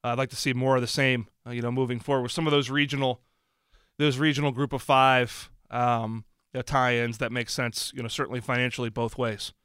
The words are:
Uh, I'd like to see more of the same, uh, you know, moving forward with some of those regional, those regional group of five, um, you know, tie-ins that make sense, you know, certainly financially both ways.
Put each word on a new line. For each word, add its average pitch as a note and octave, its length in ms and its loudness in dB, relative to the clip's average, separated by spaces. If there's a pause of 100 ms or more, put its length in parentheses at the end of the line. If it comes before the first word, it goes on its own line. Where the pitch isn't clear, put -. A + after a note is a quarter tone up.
Uh, A#2+ 60 -2
I'd A#2+ 80 0
like C3 140 -2
to - 40 -12
see - 160 -2
more B2+ 240 2
of B2+ 60 4
the A#2+ 60 -2
same, B2+ 400 0 (200)
uh, A#2+ 40 -10
you A#2+ 100 -6
know, A#2+ 100 -2
moving B2 280 0
forward C3 240 0
with B2 100 -4
some D#3+ 140 0
of D3+ 40 4
those C#3+ 180 2
regional, C#3 520 0 (760)
those D3 200 2
regional D3 340 2
group B2+ 220 -4
of C3 80 -4
five, C3 680 4 (220)
um, A2+ 540 -2 (280)
you B2+ 40 -4
know, B2 60 -4
tie-ins A#2+ 560 0
that A#2+ 120 -4
make A#2+ 180 -4
sense, - 460 -4
you C3 60 -8
know, A#2 80 -6
certainly B2+ 320 -4
financially B2 480 -2
both A#2 280 -4
ways. A2+ 360 -4 (120)